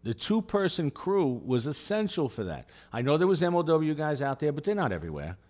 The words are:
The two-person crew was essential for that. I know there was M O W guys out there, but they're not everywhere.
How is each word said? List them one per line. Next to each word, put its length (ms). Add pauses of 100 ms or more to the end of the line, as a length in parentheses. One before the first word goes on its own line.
The 100
two-person 760
crew 540
was 200
essential 600
for 160
that. 240 (240)
I 100
know 140
there 100
was 160
M 140
O 80
W 320
guys 260
out 200
there, 100
but 140
they're 100
not 160
everywhere. 460 (120)